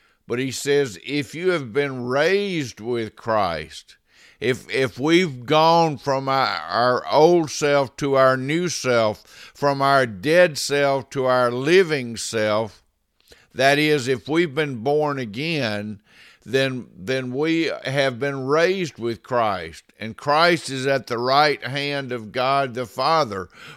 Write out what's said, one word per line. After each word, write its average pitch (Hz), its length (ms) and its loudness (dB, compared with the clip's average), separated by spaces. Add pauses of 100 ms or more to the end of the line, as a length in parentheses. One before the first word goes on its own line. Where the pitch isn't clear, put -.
(300)
But 120 80 -2
he 131 140 -4
says, 139 520 0
if 139 300 -6
you 175 160 -2
have 139 240 -2
been 135 320 -4
raised 160 720 0
with 113 360 -6
Christ, 87 840 -4 (420)
if, 117 300 -4
if 120 300 -2
we've 151 440 0
gone 160 540 4
from 135 320 -4
our, 135 160 2
our 101 600 -2
old 156 420 6
self 143 480 0
to 139 160 -2
our 131 240 6
new 156 320 -2
self, 113 560 0 (300)
from 139 260 0
our 139 240 4
dead 143 540 2
self 139 500 -2
to 131 160 -2
our 127 240 4
living 139 640 2
self, 107 680 -2 (720)
that 139 240 4
is, 151 280 2
if 131 220 -2
we've 160 240 0
been 139 300 -4
born 147 340 0
again, 110 800 -4 (460)
then, 127 500 -2
then 123 380 -6
we 160 380 0 (120)
have 135 360 0
been 135 280 -4
raised 170 500 0
with 113 240 -6
Christ, 95 640 -2 (160)
and 110 180 -12
Christ 156 520 2
is 131 180 -4
at 135 200 0
the 120 120 -4
right 135 440 2
hand 139 480 -6
of 110 200 -8
God 131 420 0
the 120 140 -6
Father. 131 640 -2 (260)